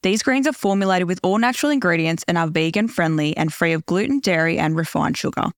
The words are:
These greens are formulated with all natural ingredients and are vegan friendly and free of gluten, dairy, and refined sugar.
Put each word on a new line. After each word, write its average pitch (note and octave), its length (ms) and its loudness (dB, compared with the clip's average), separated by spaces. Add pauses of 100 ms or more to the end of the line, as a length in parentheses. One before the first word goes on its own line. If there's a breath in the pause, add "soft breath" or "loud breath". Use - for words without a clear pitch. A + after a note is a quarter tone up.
These A3+ 220 0
greens C4+ 240 2
are D4+ 40 0
formulated F#3+ 540 0
with F3+ 160 -4
all F#3+ 160 2
natural B3 320 0
ingredients E3 560 0
and E3+ 100 0
are E3 120 0
vegan E3 400 0
friendly D#3 480 0
and D#3 160 -2
free E3 200 0
of D#3+ 140 -2
gluten, B3 320 0
dairy, E3 400 0
and D#3+ 160 0
refined D#3 420 -2
sugar. - 420 -4